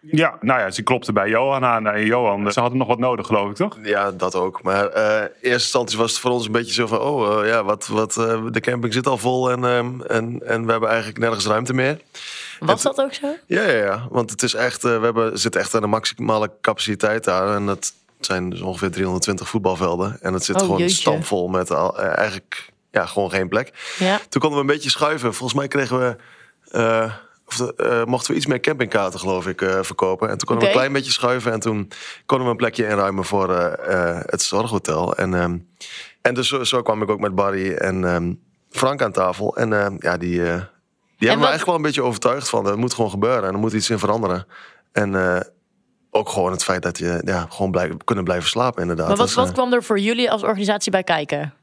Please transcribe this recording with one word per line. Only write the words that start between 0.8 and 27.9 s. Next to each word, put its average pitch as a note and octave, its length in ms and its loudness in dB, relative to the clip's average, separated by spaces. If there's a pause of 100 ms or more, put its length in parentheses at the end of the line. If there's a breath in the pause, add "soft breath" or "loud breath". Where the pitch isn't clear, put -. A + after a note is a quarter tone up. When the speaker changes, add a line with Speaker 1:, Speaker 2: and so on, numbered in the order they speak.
Speaker 1:
klopten A#2+ 300 2
bij G2+ 160 2
Johan C3 360 2
aan. A2+ 220 2
En G#2+ 180 2
Johan, G#2 460 2
ze A2+ 80 2
hadden B2 180 2
nog C3 100 0
wat A#2+ 120 2
nodig, B2 280 0
geloof G2+ 220 2
ik, G2+ 60 -8
toch? G3+ 280 -2
Speaker 2:
Ja, G2+ 280 2
dat F#2 240 -2
ook. F#2 260 -2
Maar, G2 260 2
eh, G#2+ 340 2
in - 0 -
eerste - 280 -4
instantie A#2 480 0
was A2+ 140 2
het - 80 -2
voor B2 120 0
ons A#2+ 140 0
een G#2+ 60 -6
beetje A#2 220 -2
zo A#2 140 2
van... G#2 120 0
oh, A2 440 2
eh, G#2+ 60 2
ja, A2+ 140 2
wat, G2+ 240 -2
wat, G#2+ 300 0
eh, A2+ 340 0
de A2 80 0
camping A#2+ 340 -2
zit B2+ 140 0
al C3 100 0
vol B2+ 340 2
en, B2 120 -2
ehm, B2 380 0
en, A#2 440 -2
en A2+ 200 0
we A2+ 60 2
hebben A2+ 180 2
eigenlijk A2 300 -2
nergens A2+ 260 0
ruimte A2+ 280 0
meer. C3 240 2 (640 loud breath)
Speaker 3:
Was G3+ 260 0
Speaker 2:
En C#4 100 4
Speaker 3:
dat C4+ 100 2
ook C4 80 -8
zo? - 140 -6 (180)
Speaker 2:
Ja, - 180 0
ja, F#3 80 2 (120)
ja. G#2 260 -2
Want A#2+ 200 -2
het A2 140 -4
is B2 100 0
echt, A#2+ 300 -2
eh, A#2+ 160 2
we A2 60 0
hebben, A2+ 340 0
zitten G#2+ 220 0
echt - 140 -2
aan A2 60 4
de G#2+ 60 -2
maximale G#2+ 640 0 (100)
capaciteit A2 640 0
daar. F#2+ 320 2
En G2+ 100 -2
dat G2 280 -4 (260)
zijn F2+ 300 -2
dus F2 120 -8
ongeveer F#2 300 -4
driehonderdtwintig F#2 580 -2
voetbalvelden. F#2 720 0
En F#2 120 -2
het F#2 100 -2
zit F#2+ 120 0
Speaker 3:
Oh, F#2+ 60 2
Speaker 2:
gewoon G2+ 180 2
Speaker 3:
jeetje. F3+ 160 2
Speaker 2:
stampvol G#2 520 0
met F#2 240 0
al, E2+ 280 0
eh, F2+ 180 0
eigenlijk, - 520 -4 (220)
ja, F#2 140 0
gewoon G2 260 -2
geen F#2+ 180 0
plek. A2+ 220 -2 (260 loud breath)
Speaker 3:
Ja. F#3+ 220 2 (100)
Speaker 2:
Toen C3 120 2
konden D3 180 2
we C#3 60 0
een C#3+ 80 4
beetje D3 160 -2
schuiven. D3 440 0
Volgens B2+ 260 -2
mij C#3 80 -2
kregen C3 320 0
we, B2 160 2 (560 loud breath)
eh, A2+ 400 2 (360 loud breath)
of - 80 -8
de, B2 200 -2
eh, A#2 300 2